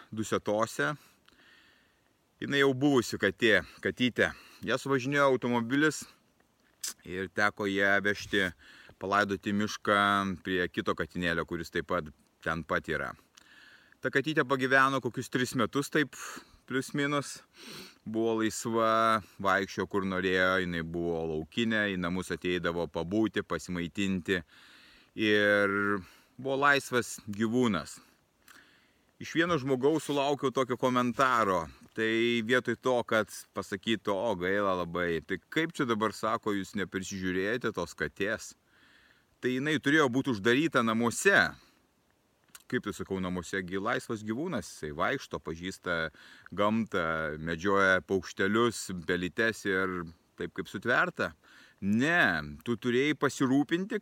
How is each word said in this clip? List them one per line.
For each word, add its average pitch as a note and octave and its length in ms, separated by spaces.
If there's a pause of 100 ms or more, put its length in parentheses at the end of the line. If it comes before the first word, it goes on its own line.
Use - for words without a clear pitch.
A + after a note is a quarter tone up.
Dusetose. A2 840 (1500)
Jinai C#3 220
jau C#3 100
buvusi B2+ 480
katė, G#2 380 (260)
katytė. G#2+ 460 (340)
Ją A2 160
suvažinėjo C#3 540
automobilis B2+ 720 (960)
ir F#2 320
teko G#2 320
ją G2 300 (100)
vežti G2+ 380 (580)
palaidoti G2 480
mišką G#2 480 (480)
prie F#2 140 (100)
kito G2+ 240
katinėlio, E2+ 480
kuris E2 320
taip E2+ 160
pat E2+ 160 (320)
ten E2 240
pat F2 240
yra. C#2 240 (880)
Ta - 80
katytė C#3+ 400
pagyveno C3+ 560
kokius B2 240
tris B2+ 320
metus, B2+ 320
taip D3+ 240 (560)
plius C3 240
minus. C#3+ 460 (680)
Buvo A2+ 300
laisva, A2+ 800 (240)
vaikščiojo G2 480
kur G2 160
norėjo, F#2 560
jinai F2 180
buvo E2 460
laukinė, G#2 680
į F#2 80
namus F2+ 320
ateidavo F2 560
pabūti, G2 560
pasimaitinti. F2+ 960 (800)
Ir G#2 560 (640)
buvo C3+ 240
laisvas C3+ 640
gyvūnas. A2 720 (1200)
Iš - 140
vieno E3 260
žmogaus C#3 460
sulaukiau C#3+ 480
tokio B2+ 240
komentaro. B2 880 (260)
Tai A2 160 (400)
vietoj A#2+ 320
to, B2+ 220
kad A2 260 (240)
pasakytų: G2+ 600
"O, G#2+ 240
gaila F#2+ 420
labai, E2+ 400
tai F#2 160 (160)
kaip E3 220
čia D3 100
dabar, G#2+ 300
sako, A2 420
jūs F#2+ 220
neprisižiūrėjote F#2+ 960
tos F2 180
katės?" G2 600 (880)
Tai B2+ 160
jinai D3+ 180
turėjo D3+ 320
būti C3 240
uždaryta B2 480
namuose. A2+ 680 (1160)
Kaip B2 160
tai G2+ 80
sakau, F#2+ 240
namuose F#2 480
gi F#2 160
laisvas A#2 400
gyvūnas, A#2 480
jisai D2+ 240
vaikšto, F#2 480
pažįsta E2+ 720 (420)
gamtą, F2+ 880
medžioja F#2 640
paukštelius, G2+ 840 (180)
pelytes F#2 560
ir F#2 380 (340)
taip F2 160
kaip F#2 160
sutverta. A#2 640 (480)
Ne, G2+ 800
tu A#2+ 160
turėjai C3 400
pasirūpinti, C#3+ 840